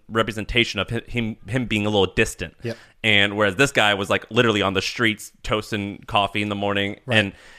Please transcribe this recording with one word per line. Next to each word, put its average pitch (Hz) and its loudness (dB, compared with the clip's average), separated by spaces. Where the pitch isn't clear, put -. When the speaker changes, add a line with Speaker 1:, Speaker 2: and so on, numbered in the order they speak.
Speaker 1:
representation 107 -2
of 92 -4
hi-, 117 -4
him, 117 -6
him 120 -4
being 104 0
a 104 0
little 101 4
distant. 95 -2
Speaker 2:
Yep. 113 -8
Speaker 1:
And 101 4
whereas 101 2
this 139 2
guy 104 4
was, 98 -2
like, 101 0
literally 110 4
on 95 0
the 95 0
streets - -2
toasting 104 -6
coffee 104 0
in 104 -2
the 104 -4
morning. 101 -2
Speaker 2:
Right. 120 2
Speaker 1:
And 98 2